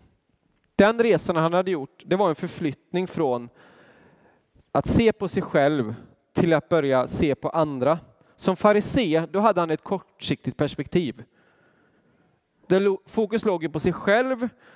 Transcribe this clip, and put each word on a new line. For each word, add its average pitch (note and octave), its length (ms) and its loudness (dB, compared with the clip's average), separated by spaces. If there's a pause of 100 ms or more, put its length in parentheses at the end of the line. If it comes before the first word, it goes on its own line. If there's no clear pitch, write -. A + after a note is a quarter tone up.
(760)
den A3+ 280 4
resan F#3 320 0
han E3 180 0
hade F#3 180 0
gjort, C#3 340 -8
det F3 100 -2
var G3 140 2
en D#3 60 -2
förflyttning F3 720 -6
från B2 420 -4 (1200)
att - 160 -2
se A3 260 2
på G3 140 -6
sig F3+ 160 -6
själv C#3 520 0 (380)
till E3 200 2
att D3 160 0
börja C3 380 2
se C#3+ 280 0
på - 140 -6
andra. D3+ 500 0 (360)
Som F#3 200 -2
farisé, G#3 760 2
då G3 80 -2
hade G#3 200 2
han E3 120 -2
ett D#3+ 120 -4
kortsiktigt - 760 -8
perspektiv. D3 640 -4 (1400)
Det F#3 120 4
lo-, G3 260 0
fokus A3 400 -2
låg F3+ 180 0
ju D#3+ 60 -4
på D#3 100 -6
sig F3 140 0
själv A#3+ 560 0 (260)